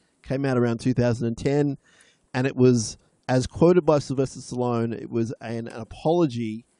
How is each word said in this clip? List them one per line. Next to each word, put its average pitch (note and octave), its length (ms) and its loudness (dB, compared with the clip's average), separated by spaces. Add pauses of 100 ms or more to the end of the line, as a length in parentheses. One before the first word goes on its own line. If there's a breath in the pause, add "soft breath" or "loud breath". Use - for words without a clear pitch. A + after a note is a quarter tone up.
(220)
Came C3+ 220 -4
out C3 140 0
around A#2+ 220 2
two C3 140 0
thousand A#2+ 340 0
and A#2 100 -6
ten, C#3+ 400 0 (560 soft breath)
and B2+ 100 0
it B2+ 120 -4
was, B2+ 400 4 (320)
as B2+ 180 0
quoted F3 400 4
by D3+ 140 4
Sylvester C3+ 400 -4
Stallone, A#2+ 520 -2
it - 160 -10
was A#2 320 -4
an, A#2 280 -10
an A#2+ 120 -14
apology A#2+ 840 -2 (160)